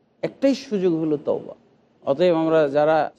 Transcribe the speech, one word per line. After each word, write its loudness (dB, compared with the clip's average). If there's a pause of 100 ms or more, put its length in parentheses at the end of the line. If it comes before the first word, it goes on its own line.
(220)
একটাই 0
সুযোগ -2
হলো -2
তওবা। -4 (500)
অতএব 2
আমরা 2
যারা 0